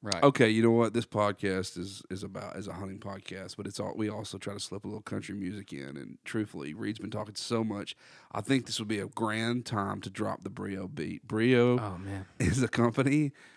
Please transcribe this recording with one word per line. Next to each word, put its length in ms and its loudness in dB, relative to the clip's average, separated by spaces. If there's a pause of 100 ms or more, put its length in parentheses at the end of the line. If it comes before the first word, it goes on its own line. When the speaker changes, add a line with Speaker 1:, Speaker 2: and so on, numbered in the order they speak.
Speaker 1:
Right. 200 0
Speaker 2:
Okay, 280 8
you 120 6
know 100 10
what? 200 6
This 140 0
podcast 720 0
is, 320 -10
is 120 -8
about, 340 -10
is 120 -8
a 60 -10
hunting 240 -8
podcast, 580 -12
but 100 -6
it's 140 -6
all, 160 -4
we 140 0
also 260 -8
try 160 -8
to 80 -8
slip 240 -8
a 40 -8
little 120 -8
country 340 -6
music 380 -6
in. 240 -10
And 300 -12
truthfully, 480 -4
Reed's 240 -4
been 120 -8
talking 240 -6
so 300 -2
much. 320 -6 (340)
I 120 -6
think 240 2
this 120 -6
would 100 -4
be 100 0
a 80 -4
grand 580 0
time 380 -2
to 80 -10
drop 320 -4
the 80 -8
Brio 360 -6
beat. 400 -8
Brio 540 6
Speaker 3:
Oh, 160 -6
man. 360 -8
Speaker 2:
<laughs> 60 -12
is 240 4
a 60 4
company 640 4 (240)